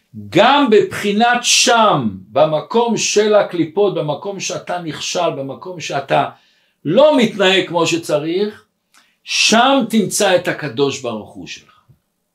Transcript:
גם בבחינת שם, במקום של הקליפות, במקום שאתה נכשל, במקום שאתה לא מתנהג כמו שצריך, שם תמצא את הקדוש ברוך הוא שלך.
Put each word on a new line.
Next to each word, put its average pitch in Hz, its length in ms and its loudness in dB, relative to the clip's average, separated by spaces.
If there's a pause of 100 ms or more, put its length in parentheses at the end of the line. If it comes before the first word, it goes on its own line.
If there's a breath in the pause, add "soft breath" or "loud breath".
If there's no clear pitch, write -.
(300)
גם 247 400 4
בבחינת 208 720 2
שם, 208 680 2 (220)
במקום 156 680 0
של 214 380 2
הקליפות, 185 580 0
במקום 170 460 -6
שאתה 180 420 -8
נכשל, 165 480 -4
במקום 139 500 -10
שאתה 147 500 -2 (560 soft breath)
לא 269 320 4
מתנהג 190 500 2
כמו 165 200 0
שצריך, 165 800 -2 (580 soft breath)
שם 254 680 2
תמצא 196 460 0
את 175 120 -2
הקדוש 139 540 -4
ברוך 113 320 -8
הוא 87 140 -18
שלך. - 320 -20 (560)